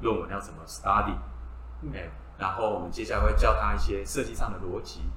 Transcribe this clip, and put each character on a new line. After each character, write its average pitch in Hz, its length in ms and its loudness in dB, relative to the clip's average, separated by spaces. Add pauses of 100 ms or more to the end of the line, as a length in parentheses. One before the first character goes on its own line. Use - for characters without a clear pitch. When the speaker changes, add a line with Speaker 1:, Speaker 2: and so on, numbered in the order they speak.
Speaker 1:
论 107 180 2
文 82 80 -6
要 98 100 -4
怎 - 140 -10
么 - 140 -12
study， - 480 2 (680)
Speaker 2:
嗯。 147 140 -6
Speaker 1:
哎， 87 160 -8 (260)
然 95 200 -2
后 110 120 2
我 98 120 0
们 87 100 -6
接 113 120 -4
下 110 140 -2
来 101 80 6
会 107 140 8
教 113 160 8
他 107 200 4
一 104 40 2
些 98 260 2
设 139 180 -2
计 - 120 -4
上 - 180 2
的 95 60 -6
逻 95 240 -4
辑 - 180 -10 (160)